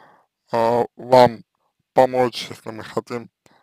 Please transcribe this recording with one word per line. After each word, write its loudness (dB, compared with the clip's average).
а, 0
вам 4
помочь, 0
если -16
мы -14
хотим -10